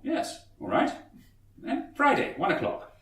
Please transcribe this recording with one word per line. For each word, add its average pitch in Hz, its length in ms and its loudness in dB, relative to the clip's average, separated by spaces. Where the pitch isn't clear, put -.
Yes, - 420 -4
all - 80 -10
right. - 240 2
Then - 380 -4
Friday, - 420 2
one - 140 0
o'clock. - 500 -2